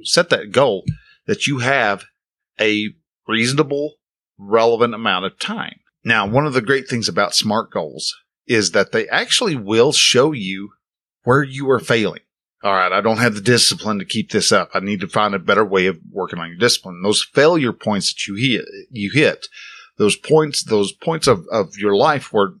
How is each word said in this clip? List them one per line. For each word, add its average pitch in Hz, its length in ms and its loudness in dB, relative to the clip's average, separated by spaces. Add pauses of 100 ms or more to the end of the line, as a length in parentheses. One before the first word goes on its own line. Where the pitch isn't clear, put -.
set 175 260 0
that 98 240 -2
goal, 117 320 2 (400)
that - 200 -2
you 143 140 -2
have 120 460 0 (520)
a 107 300 0 (400)
reasonable, 139 680 -2 (420)
relevant 113 580 2
amount 98 300 -2
of - 120 -8
time. - 400 -8 (280)
Now, 110 200 2
one 131 220 0
of 139 60 -4
the 123 80 0
great 131 260 0
things 110 220 -4
about 101 260 -2
smart 110 340 -2
goals 76 460 -8 (320)
is 110 240 2
that 104 220 2
they 220 160 -2
actually 175 480 0
will 113 340 4
show 143 400 4
you 98 380 -6 (540)
where 135 200 4
you 135 260 -4
are 123 120 2
failing. 104 400 0 (420)
All 101 100 2
right, 92 200 2
I 101 80 2
don't 110 160 2
have 117 180 2
the 104 60 -12
discipline 107 580 0
to 92 60 -8
keep - 260 -6
this 107 220 2
up. 92 200 2
I 98 60 -2
need 98 220 -6
to 98 60 -8
find 104 280 0
a 95 40 -4
better 101 260 2
way 95 220 2
of 85 120 -2 (100)
working 90 300 -8
on 82 80 -10
your 85 100 -18
discipline. 92 460 -2
Those 101 180 0
failure 147 520 2
points - 400 -4
that - 120 -8
you 98 100 -8
hit, 113 300 -2 (240)
you 101 220 -8
hit, 117 360 0 (500)
those 104 180 2
points, 151 480 0
those 101 300 0
points 160 340 -6
of, 92 240 2
of 98 260 -4
your 101 180 0
life 139 360 2
where 98 280 0